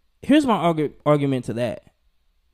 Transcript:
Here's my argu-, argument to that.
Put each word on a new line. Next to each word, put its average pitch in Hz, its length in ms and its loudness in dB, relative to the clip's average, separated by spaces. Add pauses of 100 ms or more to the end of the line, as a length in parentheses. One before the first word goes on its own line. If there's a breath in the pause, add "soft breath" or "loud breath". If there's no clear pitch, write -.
(220)
Here's 294 240 4
my 233 100 0
argu-, 156 380 -2 (120)
argument 139 400 0
to 120 80 -6
that. 113 300 -6 (720)